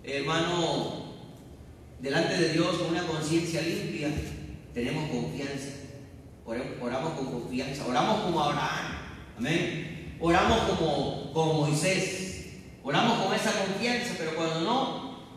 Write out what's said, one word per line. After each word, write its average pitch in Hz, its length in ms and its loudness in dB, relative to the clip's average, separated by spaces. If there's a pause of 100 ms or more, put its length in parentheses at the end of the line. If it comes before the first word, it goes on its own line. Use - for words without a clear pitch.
hermano, 156 1000 0 (920)
delante 165 380 2
de 160 160 4
Dios 165 240 4
con 160 140 0
una 170 160 0
conciencia 160 540 2
limpia, 170 480 -2 (640)
tenemos 139 360 -2
confianza. 131 600 -4 (760)
Ore-, 123 360 -6
oramos 151 320 -2
con 135 120 -4
confianza, 123 640 -4
oramos 208 340 4
como 165 200 2
Abraham. - 560 0 (400)
Amén. - 800 -2
Oramos 190 400 6 (100)
como, 156 640 0
como 156 280 4
Moisés, - 840 2 (360)
oramos 196 400 4
con 196 100 2
esa 208 180 2 (140)
confianza, 214 520 0
pero 160 180 -2
cuando 165 260 0
no - 580 0 (180)